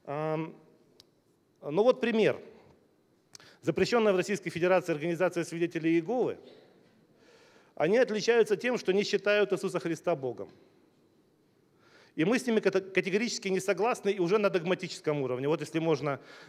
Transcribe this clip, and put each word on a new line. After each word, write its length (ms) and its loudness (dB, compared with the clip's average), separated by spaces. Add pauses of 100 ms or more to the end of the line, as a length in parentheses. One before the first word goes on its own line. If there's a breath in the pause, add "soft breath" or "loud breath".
Ам, 500 -6 (1080)
ну 200 0
вот 180 4
пример. 400 2 (1300 soft breath)
Запрещенная 460 2
в 20 2
Российской 340 -2
Федерации 440 2
организация 500 -2
свидетелей 460 -4
Иеговы, 480 0 (1400 soft breath)
они 240 2
отличаются 580 2
тем, 220 -2
что 140 0
не 120 2
считают 480 2
Иисуса 260 -2
Христа 380 -2
Богом. 320 -8 (1700 soft breath)
И 80 0
мы 140 2
с 80 -4
ними 140 2
кате-, 200 2
категорически 680 -2
не 120 0
согласны 480 -2
и 120 -2
уже 180 2
на 100 2
догматическом 720 -2
уровне. 280 -2
Вот 120 0
если 200 -4
можно, 380 0 (300 loud breath)